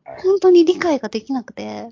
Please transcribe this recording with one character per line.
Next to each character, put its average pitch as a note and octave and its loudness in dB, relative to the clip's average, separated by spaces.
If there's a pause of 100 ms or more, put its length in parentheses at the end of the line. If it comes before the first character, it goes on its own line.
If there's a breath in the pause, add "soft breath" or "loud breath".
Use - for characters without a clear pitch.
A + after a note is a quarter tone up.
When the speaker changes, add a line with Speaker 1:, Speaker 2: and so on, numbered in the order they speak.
Speaker 1:
は - -18
い。 - -16
Speaker 2:
本 F#4+ 2
当 F#4 4
に F4 6
理 F4 0
解 E4 -2
が G#3+ -10
で A3 -6
き C4+ -10
な B3+ -6
く - -20
て。 G#3+ -12